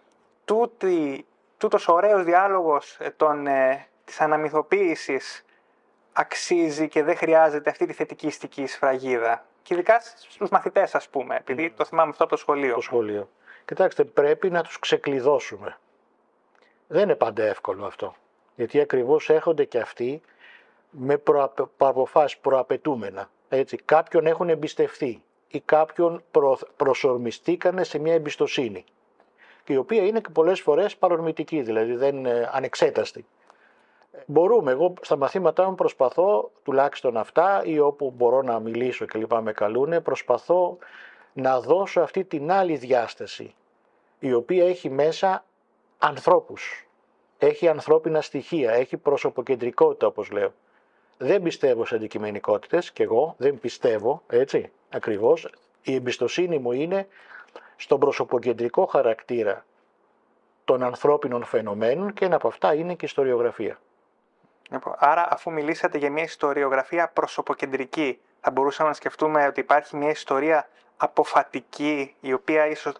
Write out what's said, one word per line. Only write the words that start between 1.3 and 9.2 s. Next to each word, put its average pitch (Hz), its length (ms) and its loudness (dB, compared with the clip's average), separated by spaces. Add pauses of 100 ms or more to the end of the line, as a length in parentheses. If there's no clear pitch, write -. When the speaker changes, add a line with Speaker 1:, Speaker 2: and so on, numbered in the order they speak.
Speaker 1:
τούτος 208 300 0
ωραίος 185 360 4
διάλογος, 175 760 2
ε, 151 100 -8
των, 147 380 0
ε, 135 400 2 (180)
της - 160 -12
αναμυθοποίησης 156 1200 -2 (680)
αξίζει 160 760 -2
και 151 160 0
δεν 160 140 0
χρειάζεται 156 520 2
αυτή 160 160 -2
τη 156 80 -6
θετικιστική 143 760 -8
σφραγίδα. 127 800 -2 (160)